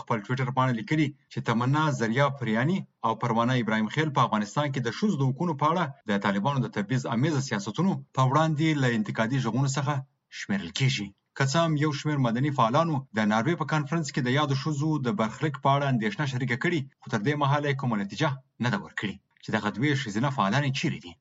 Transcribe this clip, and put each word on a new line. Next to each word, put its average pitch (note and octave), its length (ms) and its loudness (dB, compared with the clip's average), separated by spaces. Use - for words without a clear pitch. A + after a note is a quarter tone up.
خپل A#2+ 240 -2
ټویټر B2+ 320 -2
باندې B2+ 220 2
لیکلي D3+ 280 2
چې - 160 -6
تمنا B2+ 360 2
زریا A#2 280 2
پریاني B2 400 0
او A2+ 60 2
پروانه A#2 360 2
ابراهیم A2 380 0
خیل D3+ 200 0
په C#3 120 4
افغانستان A2 420 -2
کې C#3 140 -4
د A#2 140 0
ښځو G#3 200 0
د C#3 120 0
حقونو E3 320 -2
په D3 100 2
اړه F3+ 120 0
د G2+ 160 0
طالبانو A2 380 0
د G#2 40 -2
تبعیض G#2+ 260 -2
امیزه C#3+ 340 2
سیاستونو A2+ 420 -2
په C3 140 2
وړاندې D#3 380 2
له B2+ 60 4
انتقادي A2+ 460 0
غږونو C3 320 0
څخه D3 180 -2
شمیرل G2 400 -4
کیږي. G#2+ 280 2
که C#3+ 140 2
څه E3 120 2
هم E3 100 2
یو D#3 160 2
شمیر D3+ 180 -2
مدني B2+ 300 0
فعالانو C#3+ 380 4
د - 20 0
ناروې A#2 300 2
په D#3 100 -2
کانفرنس D#3 420 0
کې D3+ 100 0
د B2 60 0
یادو C#3+ 240 2
ښځو D#3 260 0
د - 20 0
برخلیک C3 420 -2
په C#3 120 4
اړه C#3+ 160 0
اندېښنه A2 400 0
شریکه C3 320 -2
کړې، E3+ 160 2
خو - 140 -18
تر A2 120 0
دې D3 80 2
مهاله D3 260 2
یې C3+ 120 -2
کومه A#2+ 200 0
نتیجه G2+ 280 -2
نه B2 100 2
ده G2+ 100 0
ورکړې - 300 -6
چې - 120 -16
دغه G#2 200 0
دوې C#3 160 0
ښځینه A2+ 360 -2
فعالانې B2+ 420 2
چیرې G2+ 260 -2
دي. - 160 -16